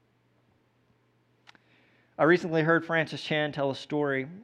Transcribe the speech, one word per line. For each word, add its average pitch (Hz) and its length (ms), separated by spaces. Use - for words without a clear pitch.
I 156 60
recently 170 360
heard 160 240
Francis 160 380
Chan 151 300
tell 139 180
a 131 40
story. 139 520